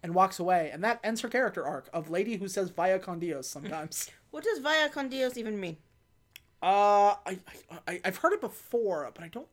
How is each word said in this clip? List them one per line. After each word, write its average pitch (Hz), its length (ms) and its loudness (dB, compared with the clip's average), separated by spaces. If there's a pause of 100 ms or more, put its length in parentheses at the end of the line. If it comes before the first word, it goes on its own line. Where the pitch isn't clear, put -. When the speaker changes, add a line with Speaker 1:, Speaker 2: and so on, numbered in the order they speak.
Speaker 1:
and 170 120 -4
walks 185 240 4
away. 175 320 2
And 156 140 -8
that 233 180 0
ends 220 200 -2
her 240 80 -4
character 214 360 0
arc 143 280 -6
of 156 160 -6
lady 208 260 -2
who 196 100 -6
says, 190 220 -2
"Vaya 185 300 2
con 180 220 -6
Dios," 147 280 -4
sometimes. 156 640 -8
<laughs> - 60 -20 (100)
Speaker 2:
What 302 140 -12
does 427 140 0
"Vaya 302 320 2
con 277 180 -4
Dios" 254 300 -2
even 220 200 -4
mean? 170 200 -8 (840)
Speaker 1:
Uh, 202 640 6
I, 185 140 -6 (320)
I, 165 80 -16 (100)
I, 175 160 -6
I've 185 140 -2
heard 370 160 4
it 415 80 -4
before, 190 720 -2
but 165 100 -16
I 165 40 -14
don't 240 240 -14